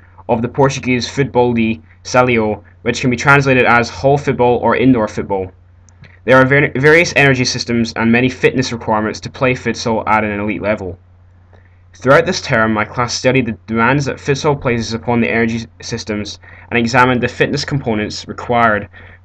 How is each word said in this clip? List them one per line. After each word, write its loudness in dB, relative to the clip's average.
of 0
the -2
Portuguese -2
futebol 0
de -2
salão, 0
which -2
can 0
be 0
translated 4
as 2
hall 0
football 0
or 0
indoor 2
football. -6
There 4
are 6
var-, 2
various 4
energy 4
systems -2
and 2
many 4
fitness 0
requirements -2
to -10
play 0
futsal -4
at 2
an -4
elite -6
level. -4
Throughout 4
this -2
term, 2
my 0
class -6
studied 0
the -4
demands 2
that -6
futsal -2
places -2
upon 0
the 0
energy -2
systems -8
and 0
examined 2
the 0
fitness -2
components -4
required -2